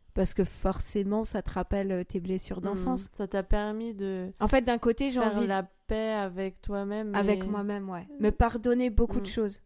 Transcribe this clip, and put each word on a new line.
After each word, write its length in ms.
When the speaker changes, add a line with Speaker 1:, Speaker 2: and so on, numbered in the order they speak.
Speaker 1:
Parce 180
que 100
forcément, 800
ça 180
te 100
rappelle, 400
euh, 120
tes 160
blessures 400
Speaker 2:
Mm. 40
Speaker 1:
d'enfance. 500
Speaker 2:
Ça 140
t'a 160
permis 500
de 460
Speaker 1:
En 80
fait, 160
d'un 140
côté, 340
j'ai 100
Speaker 2:
faire 160
Speaker 1:
envie 100
Speaker 2:
la 160
paix 240
avec 500
toi-même 540
Speaker 1:
Avec 280
Speaker 2:
et 40
Speaker 1:
moi-même, 420
ouais. 180
Speaker 2:
Mm. 40
Speaker 1:
Me 80
pardonner 580
beaucoup 300
Speaker 2:
Mm. 40
Speaker 1:
de 40
choses. 380